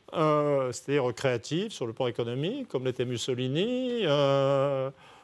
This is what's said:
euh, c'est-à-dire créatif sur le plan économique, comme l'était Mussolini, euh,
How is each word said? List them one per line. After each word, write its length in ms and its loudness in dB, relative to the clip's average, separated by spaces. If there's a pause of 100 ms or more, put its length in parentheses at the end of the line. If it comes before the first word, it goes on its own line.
(140)
euh, 600 2
c'est-à-dire 420 0
créatif 560 -2
sur 140 -6
le 80 -6
plan 140 -2
économique, 600 -4
comme 160 -4
l'était 220 -2
Mussolini, 1000 -2
euh, 840 2 (340)